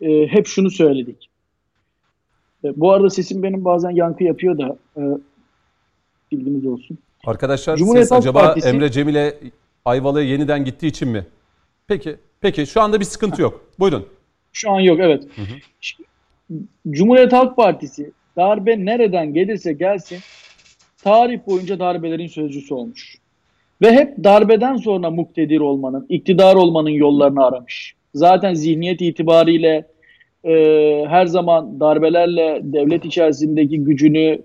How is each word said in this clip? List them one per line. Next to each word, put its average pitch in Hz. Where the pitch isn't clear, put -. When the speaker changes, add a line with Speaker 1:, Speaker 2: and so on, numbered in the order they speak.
Speaker 1:
e, 151
hep 190
şunu 190
söyledik. 135
E, 147
bu 185
arada 196
sesim 185
benim 190
bazen 175
yankı 170
yapıyor 175
da, 135
e, 143
bilginiz 135
olsun. 127
Speaker 2:
Arkadaşlar 135
Speaker 1:
Cumhuriyet 233
Speaker 2:
ses 247
Speaker 1:
Halk 247
Speaker 2:
acaba 131
Speaker 1:
Partisi 156
Speaker 2:
Emre 139
Cemil'e 147
Ayvalık'a 135
yeniden 139
gittiği 131
için 143
mi? 104
Peki, 180
peki. 156
Şu -
anda 208
bir 202
sıkıntı 185
yok. -
Buyurun. 165
Speaker 1:
Şu 214
an 190
yok, 175
evet. 151
Speaker 2:
Hı 107
hı. 104
Speaker 1:
Ş-, -
Cumhuriyet 240
Halk 254
Partisi 156
darbe 202
nereden 185
gelirse 185
gelsin 175
tarih 233
boyunca 185
darbelerin 170
sözcüsü 143
olmuş. 120
Ve 226
hep 277
darbeden 214
sonra 190
muktedir 160
olmanın, 139
iktidar 190
olmanın 165
yollarını 143
aramış. -
Zaten 180
zihniyet 165
itibariyle, 165
e, 165
her 180
zaman 165
darbelerle 160
devlet 151
içerisindeki 151
gücünü 151